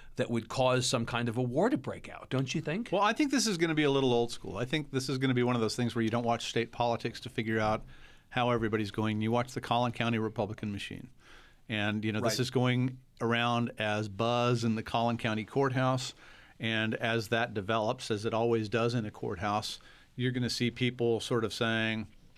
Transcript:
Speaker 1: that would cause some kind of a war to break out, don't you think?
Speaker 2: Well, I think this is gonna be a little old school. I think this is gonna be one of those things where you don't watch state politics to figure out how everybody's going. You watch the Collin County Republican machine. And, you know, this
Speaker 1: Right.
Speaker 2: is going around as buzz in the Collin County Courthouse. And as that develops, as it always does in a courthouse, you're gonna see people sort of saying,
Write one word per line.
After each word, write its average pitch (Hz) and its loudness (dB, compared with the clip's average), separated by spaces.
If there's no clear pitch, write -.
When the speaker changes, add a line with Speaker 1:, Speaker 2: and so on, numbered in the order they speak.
Speaker 1:
that 117 -2
would 113 -2
cause 127 2
some 117 0
kind 117 -2
of 110 -4
a 127 0
war 131 2
to 294 0
break 101 -8
out, - -12
don't 127 -2
you 165 0
think? 165 -4
Speaker 2:
Well, 190 2
I 214 4
think 269 0
this 226 2
is 185 0
gonna 165 2
be 151 4
a 143 6
little 135 4
old 117 2
school. - -8
I 120 0
think 147 -2
this 131 -2
is 135 0
gonna 131 2
be 123 4
one 123 2
of 117 2
those 110 2
things 120 0
where 117 2
you 110 2
don't 120 0
watch 117 0
state 117 -2
politics 117 -2
to - -10
figure 110 -2
out 107 2
how 123 0
everybody's 110 0
going. 107 0
You 110 2
watch 120 0
the 117 -4
Collin 120 2
County 117 0
Republican 107 -4
machine. - -8
And, 107 0
you 110 0
know, 107 0
this 113 0
Speaker 1:
Right. - -2
Speaker 2:
is 123 0
going 123 2
around 120 2
as 107 0
buzz 120 2
in 113 2
the 110 -6
Collin 117 0
County 110 -2
Courthouse. 131 0
And 110 0
as 113 0
that 117 0
develops, 110 0
as 104 -2
it 113 0
always 113 2
does 117 2
in 117 0
a 107 -6
courthouse, 104 -4
you're 127 0
gonna 123 0
see 120 0
people 117 0
sort 113 0
of 104 -2
saying, 110 0